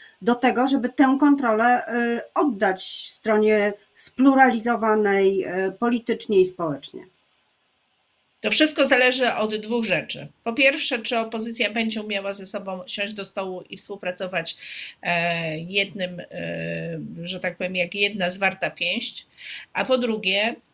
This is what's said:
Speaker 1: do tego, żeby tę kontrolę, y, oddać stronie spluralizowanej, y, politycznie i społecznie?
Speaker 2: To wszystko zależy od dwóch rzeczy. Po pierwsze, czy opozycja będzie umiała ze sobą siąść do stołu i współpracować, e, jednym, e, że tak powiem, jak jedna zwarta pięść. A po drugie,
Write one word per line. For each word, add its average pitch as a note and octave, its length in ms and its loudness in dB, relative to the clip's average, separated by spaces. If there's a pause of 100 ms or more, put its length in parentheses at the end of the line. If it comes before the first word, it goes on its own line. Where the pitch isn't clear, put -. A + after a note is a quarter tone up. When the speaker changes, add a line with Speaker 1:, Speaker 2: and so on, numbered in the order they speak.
(220)
Speaker 1:
do A3+ 120 2
tego, A#3+ 320 2
żeby B3 220 2
tę C4+ 320 4
kontrolę, B3 640 4 (340)
y, - 40 -6 (140)
oddać G3 500 0 (240)
stronie G#3+ 640 2 (220)
spluralizowanej, G#3+ 1500 4
y, F#3 280 -2
politycznie A3+ 680 0
i F#3 60 6
społecznie? D#3 560 -6 (1400)
Speaker 2:
To G#3 100 -4
wszystko D4 360 4
zależy B3+ 460 4
od G#3+ 240 -2
dwóch A3 280 -4
rzeczy. D#3+ 420 -4 (180)
Po A#3 80 -4
pierwsze, C4+ 460 2
czy A3+ 200 -4
opozycja A3+ 520 -4
będzie A3 320 -4
umiała G3 300 -6
ze G3 140 -10
sobą F#3+ 400 -8
siąść G#3 260 -6
do G3+ 120 -10
stołu F#3+ 460 -8
i G3 60 -12
współpracować, F#3 800 -6 (460)
e, E3+ 560 -2
jednym, F3+ 640 -4
e, E2+ 800 -8 (240)
że F3+ 160 -8
tak F3+ 160 -6
powiem, F#3 200 -6
jak F3 180 -2
jedna G3+ 360 0
zwarta F#3+ 400 -2
pięść. - 560 -6 (460)
A G3 120 -2
po B3+ 140 2
drugie, G#3+ 560 0 (200)